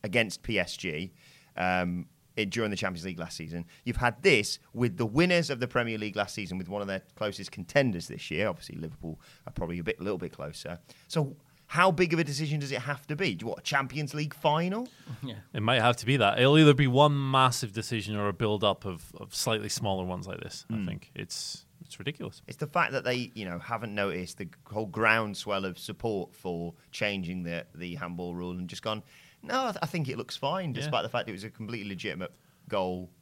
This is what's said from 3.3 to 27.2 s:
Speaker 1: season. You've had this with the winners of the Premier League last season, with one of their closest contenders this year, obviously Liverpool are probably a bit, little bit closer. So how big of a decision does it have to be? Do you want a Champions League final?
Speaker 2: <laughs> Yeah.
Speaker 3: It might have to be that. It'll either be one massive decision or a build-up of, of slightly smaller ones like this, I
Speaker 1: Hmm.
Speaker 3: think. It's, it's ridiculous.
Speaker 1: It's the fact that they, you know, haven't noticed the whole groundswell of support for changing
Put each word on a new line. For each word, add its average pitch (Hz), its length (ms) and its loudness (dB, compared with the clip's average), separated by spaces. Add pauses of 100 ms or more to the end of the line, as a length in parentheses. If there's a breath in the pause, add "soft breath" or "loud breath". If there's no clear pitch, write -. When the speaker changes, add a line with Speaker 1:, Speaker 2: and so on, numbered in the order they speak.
Speaker 1:
season. 82 280 -8 (200 soft breath)
You've 120 120 -2
had 123 260 2
this 131 360 6 (140)
with 113 240 0
the 117 100 2
winners 165 440 4
of 123 100 -2
the 120 80 0
Premier 117 300 0
League 107 180 -4
last 101 180 0
season, 92 240 -6
with 87 100 -6
one 101 140 -4
of 98 60 -4
their 95 140 -2 (120)
closest 104 380 -4
contenders 101 560 2
this - 220 -10
year, 92 180 2
obviously - 280 -6
Liverpool 80 440 -10 (260 soft breath)
are - 60 -14
probably 85 260 -4
a 85 60 -4
bit, - 160 -4
little 95 180 -4
bit 82 140 -8
closer. 76 460 -12 (300 soft breath)
So 147 280 -2 (300 soft breath)
how 180 240 6
big 170 220 2
of 165 60 2
a 165 60 4
decision 147 360 -2
does 139 120 -6
it 120 80 -2
have 139 260 -6
to 151 100 -6
be? 151 180 0
Do 82 100 -8
you 113 40 -4
want - 120 -6
a - 20 -20
Champions 139 520 -2
League 151 200 -4
final? 180 580 0
Speaker 2:
<laughs> - 300 -12
Yeah. 123 140 -8 (180)
Speaker 3:
It 107 80 -2
might 117 180 4
have 120 180 6
to 104 80 -6
be 135 120 4
that. 101 200 6
It'll 139 200 8
either 147 160 12
be 139 120 6
one 139 440 6
massive 127 420 4
decision 107 440 -4
or 104 120 2
a 101 60 0
build-up 104 500 2
of, 90 320 -8
of - 180 -14
slightly 107 360 0
smaller 98 340 -2
ones 92 220 -6
like 95 140 -8
this, - 300 -12
I 113 40 -2
Speaker 1:
Hmm. 104 120 -2
Speaker 3:
think. - 280 -8
It's, - 500 -10 (160)
it's - 180 -18
ridiculous. - 480 -10
Speaker 1:
It's 131 120 -14
the 151 80 -6
fact 165 260 0
that 135 120 -2
they, 123 300 -2
you 104 120 -8
know, 87 120 -6
haven't 113 360 -6
noticed 92 420 -2
the 92 120 -10 (180)
whole 107 200 -4
groundswell 104 800 2
of 92 140 -4
support 101 560 -6
for 85 400 -6 (180 soft breath)
changing 92 520 -2